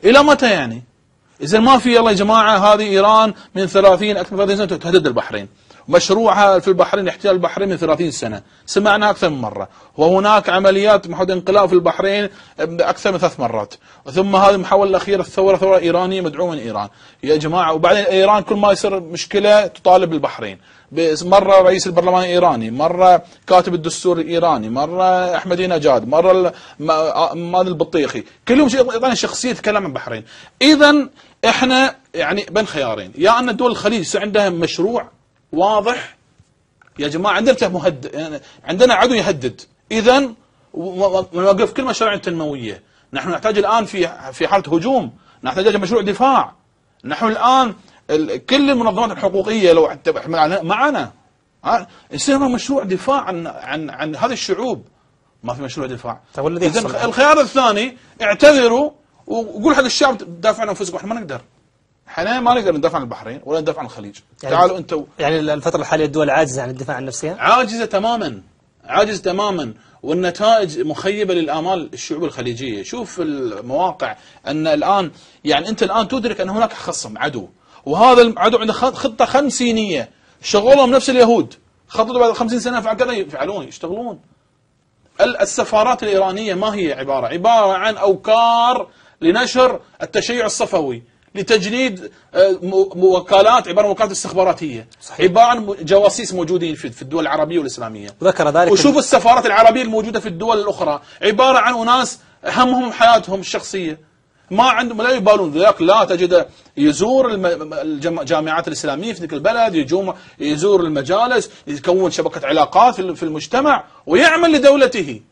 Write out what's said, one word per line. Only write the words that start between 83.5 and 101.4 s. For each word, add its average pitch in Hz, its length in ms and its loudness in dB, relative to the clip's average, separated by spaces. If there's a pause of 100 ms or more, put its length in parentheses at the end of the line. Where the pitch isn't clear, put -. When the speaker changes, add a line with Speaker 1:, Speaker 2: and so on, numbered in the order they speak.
Speaker 1:
يشتغلون. 190 520 -12 (1000)
ال-، 240 200 0
السفارات 220 600 -2
الإيرانية 196 520 -2
ما 202 200 -4
هي 175 180 -4
عبارة؟ 135 340 -6
عبارة 196 460 2
عن 208 240 -2
أوكار 233 920 0 (320)
لنشر 247 600 2 (220)
التشيع 226 440 -4
الصفوي، 151 560 -4 (320)
لتجنيد، 208 760 -2 (240)
آه، 190 160 4 (120)
م-، 190 360 -2
موكالات، 190 720 4
عبارة 202 180 0
عن 202 40 0
وكالات 202 200 -2
استخباراتية، 170 800 -4 (140)
Speaker 2:
صحيح. - 180 -12
Speaker 1:
عبارة 185 260 6
عن 220 340 -2
جواسيس 190 540 2
موجودين 170 400 -4
في، 147 160 -10
في - 120 -18
الدول 147 200 -6
العربية 156 360 -2
والإسلامية. 113 500 -8 (120)
Speaker 2:
وذكر 165 280 0
ذلك 170 240 4
Speaker 1:
وشوف 269 220 4
Speaker 2:
ال- 302 40 4
Speaker 1:
السفارات 233 480 4
العربية 226 360 6
الموجودة 220 380 -4
في 220 80 -10
الدول 208 320 -2
الأخرى، 170 400 -4 (220)
عبارة 247 360 4